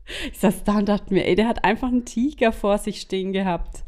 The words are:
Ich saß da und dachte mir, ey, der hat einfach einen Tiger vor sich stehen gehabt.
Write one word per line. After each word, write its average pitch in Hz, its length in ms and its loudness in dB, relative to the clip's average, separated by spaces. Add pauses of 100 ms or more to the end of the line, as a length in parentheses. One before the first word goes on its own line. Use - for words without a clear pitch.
(320)
Ich - 60 -14
saß - 280 2
da 208 140 2
und 202 100 0
dachte 202 240 0
mir, 180 120 4
ey, 175 100 4
der 214 120 4
hat - 160 0
einfach 226 240 2
einen 247 180 0
Tiger 233 460 0
vor 208 260 0
sich 208 220 -6
stehen 190 320 -4
gehabt. 190 560 -2